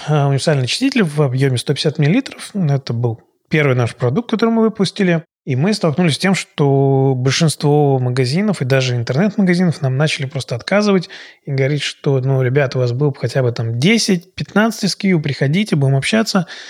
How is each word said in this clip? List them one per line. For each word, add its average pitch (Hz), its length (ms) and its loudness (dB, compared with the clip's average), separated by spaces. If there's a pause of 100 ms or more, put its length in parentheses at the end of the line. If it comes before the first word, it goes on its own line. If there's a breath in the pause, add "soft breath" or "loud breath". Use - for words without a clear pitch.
э, 147 160 2
универсальный 139 400 0
очиститель 254 380 0
в 151 180 0
объеме 131 380 0
сто 143 160 -2
пятьдесят - 240 -2
миллилитров. 165 560 0
Это 139 380 -2
был 117 280 -2 (280)
первый 147 280 2
наш 120 180 0
продукт, 135 360 -2
который 226 200 0
мы 226 120 2
выпустили. 190 640 0 (200)
И 135 120 -2
мы 180 180 0
столкнулись 165 400 0
с - 40 -6
тем, 190 160 0
что 135 800 2
большинство 143 840 2
магазинов 131 640 -2
и - 20 -2
даже 127 320 0
интернет-магазинов 180 880 0
нам 131 160 0
начали 147 260 -2
просто 131 320 -8
отказывать 196 540 0 (340 loud breath)
и 147 80 -8
говорить, 135 300 0
что, - 380 -2
ну, 135 200 0
ребята, 131 380 0
у - 20 0
вас 123 120 0
было 139 180 0
бы 131 60 -6
хотя 131 260 -2
бы 120 100 0
там 117 260 -4
десять, 190 560 0
пятнадцать 214 500 -2
S 180 120 -2
K 196 120 -2
U, 175 120 2
приходите, 147 560 -2
будем 139 200 2
общаться. 202 500 0 (240 loud breath)